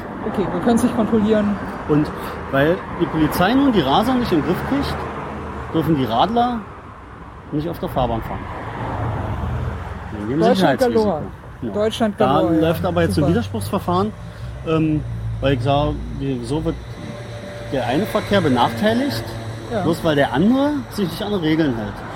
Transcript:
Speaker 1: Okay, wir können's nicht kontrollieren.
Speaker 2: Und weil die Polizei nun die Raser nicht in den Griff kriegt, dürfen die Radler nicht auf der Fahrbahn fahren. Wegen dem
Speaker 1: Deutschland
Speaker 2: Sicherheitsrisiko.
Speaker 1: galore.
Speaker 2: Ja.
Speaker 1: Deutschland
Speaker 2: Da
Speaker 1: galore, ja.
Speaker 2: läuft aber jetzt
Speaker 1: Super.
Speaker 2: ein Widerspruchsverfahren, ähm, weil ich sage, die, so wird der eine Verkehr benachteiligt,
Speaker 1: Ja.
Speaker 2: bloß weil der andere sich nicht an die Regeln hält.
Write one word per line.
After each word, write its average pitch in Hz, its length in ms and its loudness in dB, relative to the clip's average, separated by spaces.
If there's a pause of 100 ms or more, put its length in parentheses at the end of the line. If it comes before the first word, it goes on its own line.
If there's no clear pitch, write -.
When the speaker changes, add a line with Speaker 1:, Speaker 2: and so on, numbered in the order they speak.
(320)
Speaker 1:
Okay, 185 200 0
wir 175 100 -2
können's 233 220 4
nicht 240 120 0
kontrollieren. 214 600 2 (340)
Speaker 2:
Und 147 180 4 (440)
weil 147 260 4 (240)
die 170 40 2
Polizei 160 480 2
nun 269 200 4
die 202 80 4
Raser 190 340 4
nicht 240 160 0
in 170 80 4
den 135 80 0
Griff 165 100 2 (120)
kriegt, 277 260 -2 (800)
dürfen 160 240 2
die 131 80 2
Radler 226 540 2 (920)
nicht 151 180 -2
auf 165 100 -8
der 185 100 -4
Fahrbahn 117 340 0
fahren. 98 160 -6 (1700)
Wegen 104 160 -6
dem 139 100 0
Speaker 1:
Deutschland 202 180 6
Speaker 2:
Sicherheitsrisiko. 220 460 4
Speaker 1:
galore. 175 180 0 (400)
Speaker 2:
Ja. 120 100 -4
Speaker 1:
Deutschland 214 480 0
Speaker 2:
Da 214 60 4
Speaker 1:
galore, 160 300 4
ja. 156 60 4
Speaker 2:
läuft 165 240 2
aber 175 180 2
jetzt 165 120 2
Speaker 1:
Super. 147 120 4
Speaker 2:
ein 156 60 6
Widerspruchsverfahren, 208 800 0 (560)
ähm, 156 340 2 (400)
weil 135 120 4
ich 127 80 0
sage, 143 320 2 (260)
die, 135 240 -2
so 143 200 -2
wird 160 120 -2 (960)
der 131 160 -2
eine 147 180 2
Verkehr 208 360 2
benachteiligt, 165 840 2 (480)
Speaker 1:
Ja. 220 100 -2
Speaker 2:
bloß 165 220 0
weil 160 120 4
der 143 180 4
andere 254 380 4 (200)
sich 196 180 -2
nicht - 140 -6
an 202 80 -4 (100)
die 156 60 0
Regeln 156 280 2
hält. 104 180 -4 (220)